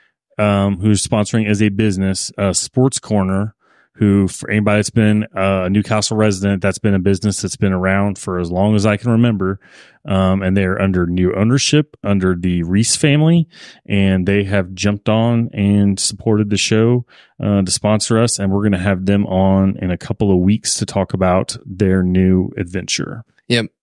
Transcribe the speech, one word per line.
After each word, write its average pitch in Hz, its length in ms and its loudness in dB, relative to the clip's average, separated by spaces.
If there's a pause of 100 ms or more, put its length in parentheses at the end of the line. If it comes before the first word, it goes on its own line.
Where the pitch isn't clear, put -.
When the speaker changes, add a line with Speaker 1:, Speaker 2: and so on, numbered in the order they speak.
(380)
Speaker 1:
um, 101 420 0
who's 104 280 0
sponsoring 107 400 -2
as 104 160 0
a 107 60 2
business, 98 680 -2
uh, 101 140 0
Sports - 480 -2
Corner, 98 560 -2 (420)
who, 98 300 2
for - 240 -10
anybody 104 280 2
that's 104 100 -2
been 107 440 2
a 95 360 0
Newcastle 104 480 0
resident, 101 440 0
that's 95 180 -2
been 104 140 0
a 98 60 2
business 98 420 0
that's 92 140 -6
been 101 160 0
around 95 460 0
for 90 220 -6
as 85 120 -4
long 101 240 2
as 101 100 2
I 104 120 2
can 120 140 -2
remember. 107 500 0 (420)
Um, 95 400 0
and 92 120 0
they're 95 240 0
under 92 280 0
new 90 260 0
ownership, 135 720 0
under 95 320 0
the 87 280 -2
Reese 98 320 0
family, 156 520 2 (400)
and 95 400 0
they 101 160 2
have 95 300 -2
jumped 101 340 -2
on 117 460 0
and 101 440 2
supported 107 520 -2
the 101 80 0
show, 117 500 0 (340)
uh, 101 220 2
to 92 80 -4
sponsor 107 480 0
us. 117 180 0
And 98 140 -2
we're 101 120 0
gonna 104 140 2
have 92 280 -2
them 101 200 2
on 95 520 2
in 90 120 -4
a 87 80 -2
couple 101 320 -2
of 92 100 4
weeks 98 360 0
to 101 100 -4
talk - 280 -4
about 92 520 0
their 95 380 0
new 92 540 2
adventure. 92 680 -8 (240)
Speaker 2:
Yep, 117 200 0 (160)